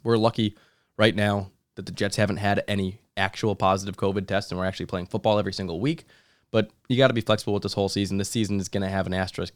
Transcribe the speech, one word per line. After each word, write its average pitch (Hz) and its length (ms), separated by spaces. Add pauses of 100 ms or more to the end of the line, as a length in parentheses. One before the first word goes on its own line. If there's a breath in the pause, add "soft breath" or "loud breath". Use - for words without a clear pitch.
We're 117 140
lucky 110 380 (400 soft breath)
right 107 200
now 101 340 (260)
that 95 100
the 90 60
Jets 101 240
haven't 101 200
had 101 320
any 98 320 (160)
actual 98 400
positive 98 400
covid 98 300
tests, 98 260
and 90 80
we're 92 60
actually 92 200
playing 90 200
football 107 320
every 98 140
single 87 280
week. 151 240 (480 soft breath)
But 110 180 (180)
you 123 80
gotta 131 160
be 117 80
flexible 107 340
with 98 80
this 101 100
whole 98 160
season. 98 300
This 98 120
season 101 300
is 92 80
gonna 98 200
have 95 180
an 92 80
asterisk 92 420